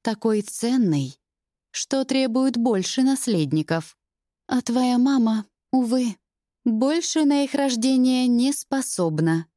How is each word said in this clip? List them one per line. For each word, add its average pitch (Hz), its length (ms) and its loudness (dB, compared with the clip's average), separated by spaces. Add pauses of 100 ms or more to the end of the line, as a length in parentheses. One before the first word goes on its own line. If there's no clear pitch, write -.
такой 220 400 -2
ценный, 202 760 0 (540)
что - 320 -2
требует 262 540 0
больше 233 460 0
наследников. 165 920 -2 (500)
А 247 140 -2
твоя 247 360 0
мама, 240 480 2 (260)
увы, 247 460 0 (480)
больше 285 600 0
на 285 180 2
их 277 100 -4
рождение 254 760 2
не 247 260 2
способна». 165 1040 -2